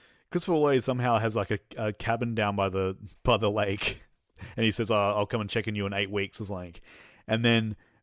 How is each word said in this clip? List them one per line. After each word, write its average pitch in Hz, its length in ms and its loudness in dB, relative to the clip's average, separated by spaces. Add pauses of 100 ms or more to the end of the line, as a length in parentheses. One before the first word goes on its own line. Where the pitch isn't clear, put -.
(300)
Christopher 175 280 0
Lloyd 143 260 4
somehow 123 340 2
has, 110 160 0
like, 101 160 -2
a, 104 80 0 (200)
a 107 160 -2
cabin 117 400 -2
down 104 200 0
by 98 140 2
the, 95 300 -2 (240)
by 117 160 4
the 104 120 2
lake, 104 520 -2 (560)
and 117 80 0
he 107 40 4
says, 110 200 -2
"Oh, 104 260 4
I'll 104 80 2
come 113 160 -2
and 104 80 -4
check 113 200 -2
on 107 60 -4
you 101 120 -2
in 98 80 -6
eight 101 160 -2
weeks," 101 280 -4
or 107 60 -8
something. 90 300 -10 (520)
And 113 160 0
then, 113 340 2 (260)